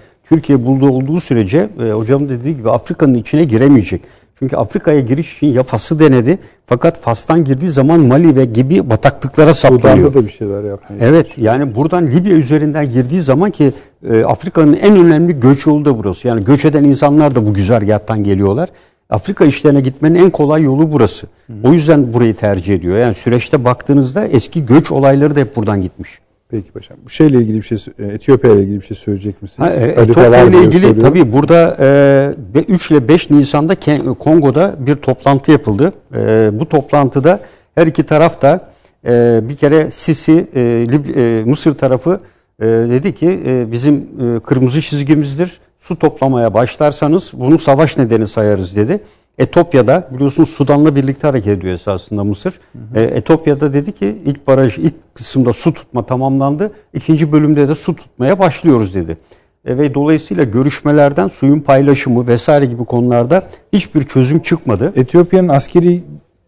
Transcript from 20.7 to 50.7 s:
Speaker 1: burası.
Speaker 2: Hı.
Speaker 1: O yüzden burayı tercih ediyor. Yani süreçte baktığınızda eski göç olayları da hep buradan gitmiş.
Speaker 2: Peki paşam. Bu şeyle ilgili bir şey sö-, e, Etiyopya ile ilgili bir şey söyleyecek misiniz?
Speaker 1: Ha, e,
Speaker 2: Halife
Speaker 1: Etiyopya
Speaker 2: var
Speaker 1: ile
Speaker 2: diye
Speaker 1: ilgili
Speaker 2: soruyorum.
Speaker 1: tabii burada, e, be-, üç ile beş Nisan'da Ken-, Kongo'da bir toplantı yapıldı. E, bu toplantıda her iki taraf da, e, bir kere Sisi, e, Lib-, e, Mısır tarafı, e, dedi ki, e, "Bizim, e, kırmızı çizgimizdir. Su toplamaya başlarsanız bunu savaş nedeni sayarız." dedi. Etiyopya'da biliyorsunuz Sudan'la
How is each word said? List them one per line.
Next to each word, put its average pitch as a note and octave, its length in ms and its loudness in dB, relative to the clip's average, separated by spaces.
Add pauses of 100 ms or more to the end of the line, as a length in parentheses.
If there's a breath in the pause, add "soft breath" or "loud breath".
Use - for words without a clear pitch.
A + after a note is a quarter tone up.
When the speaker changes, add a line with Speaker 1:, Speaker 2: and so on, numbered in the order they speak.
Speaker 1:
burası. A#2+ 340 0 (200)
Speaker 2:
Hı. A#2+ 60 -18 (160)
Speaker 1:
O D3 40 6
yüzden D3 400 2
burayı A#2 240 0
tercih G2 380 -2
ediyor. F2 240 -2
Yani A#2 160 0
süreçte B2 500 -2
baktığınızda C#3 600 0
eski C#3+ 400 -2
göç D3+ 260 2
olayları C#3 440 2
da C#3+ 40 2
hep A#2+ 160 -4
buradan G#2 260 -2
gitmiş. - 380 -12 (280)
Speaker 2:
Peki G#2 240 -10
paşam. - 320 -20
Bu - 60 -20
şeyle D3 280 2
ilgili A2 180 0
bir G#2+ 60 -4
şey G#2+ 160 -8
sö-, - 320 -16
e, G#2 40 -8
Etiyopya A#2+ 380 2
ile G#2 100 4
ilgili G2 180 -4
bir - 60 -16
şey G#2 100 -12
söyleyecek G2+ 460 -8
misiniz? - 280 -6
Speaker 1:
Ha, F3 40 -4
e, C#3 60 -2
Speaker 2:
Halife B2 220 0
Speaker 1:
Etiyopya A#2 280 4
Speaker 2:
var B2 140 6
Speaker 1:
ile - 80 6
Speaker 2:
diye - 100 6
Speaker 1:
ilgili F3+ 240 4
Speaker 2:
soruyorum. A2 160 2
Speaker 1:
tabii C3+ 300 2
burada, E3 480 2
e, C#3+ 40 2 (720)
be-, C#3 40 2 (100)
üç F#3 220 -2
ile C3+ 180 2
beş D#3 220 2
Nisan'da D3 440 2
Ken-, D3 400 -2
Kongo'da D#3 640 0
bir C3+ 160 -2
toplantı C3+ 580 -2
yapıldı. C3+ 400 0 (220)
E, A2 360 0 (100)
bu D#3+ 80 -6
toplantıda D3 680 0 (360 loud breath)
her E3 120 2
iki D#3+ 160 -2
taraf D#3 400 0
da, D3+ 180 2 (460 soft breath)
e, A#2+ 420 2
bir C#3+ 80 -10
kere D3+ 340 0
Sisi, - 640 0
e, C3 60 -2
Lib-, A#2+ 800 -2
e, A2 40 -6
Mısır A#2 340 -2
tarafı, C3 420 -2 (400 soft breath)
e, G#2+ 60 -4
dedi A#2+ 480 -2
ki, F3 320 -2
e, B2 260 -4
"Bizim, C3 240 0
e, A#2+ 440 -6
kırmızı C3 400 -2
çizgimizdir. D3 800 -4 (200)
Su - 200 -10
toplamaya B2+ 560 0
başlarsanız D3 800 -2
bunu C3 240 2
savaş C#3+ 380 0
nedeni A2+ 300 0
sayarız." G2+ 500 -2
dedi. C3 240 -2 (380 soft breath)
Etiyopya'da D3 760 0
biliyorsunuz C#3 340 0
Sudan'la C#3+ 480 0